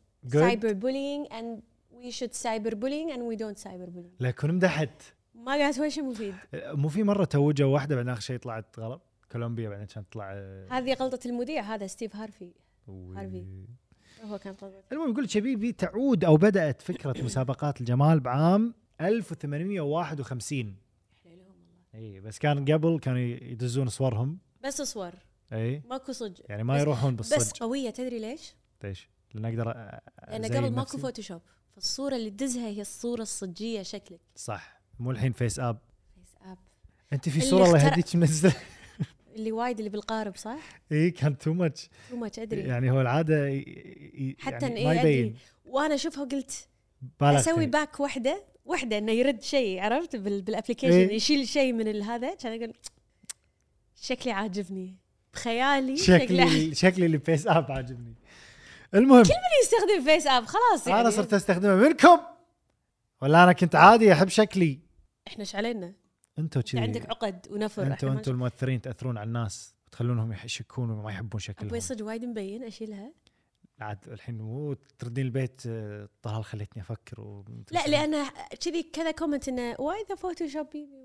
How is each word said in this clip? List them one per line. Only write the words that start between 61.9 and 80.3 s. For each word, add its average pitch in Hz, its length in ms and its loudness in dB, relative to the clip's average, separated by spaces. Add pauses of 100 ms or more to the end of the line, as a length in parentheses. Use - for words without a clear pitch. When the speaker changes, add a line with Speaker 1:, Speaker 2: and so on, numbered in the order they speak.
Speaker 1:
ولا 156 220 8
أنا 180 80 10
كنت 170 220 2
عادي 202 380 10
أحب 170 160 6
شكلي. 175 500 2 (480)
Speaker 2:
إحنا - 140 -16
إيش 202 160 -10
علينا؟ 208 360 -6 (460)
Speaker 1:
أنتوا 156 240 -2
Speaker 2:
أنت - 100 -6
Speaker 1:
كذي. 120 80 -2
Speaker 2:
عندك 110 300 -4
عقد 202 400 -6
ونفر. 208 320 -6
Speaker 1:
أنتوا، 139 120 -2
Speaker 2:
إحنا 135 140 -4
ما 135 100 0
Speaker 1:
أنتوا 135 140 -4
Speaker 2:
نش- - 40 -2
Speaker 1:
المؤثرين 123 440 -4
تأثرون 123 380 -8
على 104 80 -8
الناس 117 480 -6 (120)
وتخلونهم 117 460 -4
يح-، 95 120 -12
يشكون 117 460 -8
وما 107 200 -8
يحبون 104 300 -8
شكلهم. 104 280 -10
Speaker 2:
أبوي - 120 -6
صدق 220 260 -8
وايد 226 180 -8
مبين 220 400 -8
أشيلها. 214 480 -12 (680)
Speaker 1:
عاد 107 180 -10 (100)
الحين - 300 -12
مو 131 380 -8 (220)
تردين 120 280 -6
البيت، 127 400 -4
آه، 104 420 -10 (140)
طلال 110 220 -6
خليتني 104 380 -12
أفكر - 380 -12
و 101 240 -16 (260)
Speaker 2:
لا، 311 160 -2
لأن 294 400 0 (340)
كذي 339 220 -4
كذا 330 280 -6
كومنت 311 380 -4
إنه 240 300 -6
وايد 392 360 -6
فوتوشوب 311 560 -8